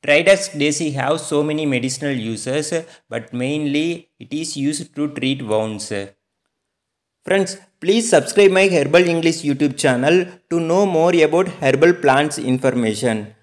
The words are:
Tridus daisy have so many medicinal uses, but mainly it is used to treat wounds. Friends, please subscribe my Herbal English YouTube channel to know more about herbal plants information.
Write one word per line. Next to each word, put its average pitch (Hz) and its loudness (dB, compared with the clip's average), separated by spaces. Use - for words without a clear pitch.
Tridus 170 2
daisy 147 0
have 139 -2
so 151 -2
many 151 -4
medicinal 131 -4
uses, 127 -6
but 113 -10
mainly 147 -4
it 117 -14
is 156 -8
used 147 -6
to 147 -4
treat 135 -6
wounds. 107 -4
Friends, 190 -2
please 226 0
subscribe 196 4
my 190 4
Herbal 170 2
English 165 0
YouTube 143 0
channel 147 2
to 170 0
know 175 2
more 170 2
about 170 4
herbal 143 4
plants 147 0
information. 117 -2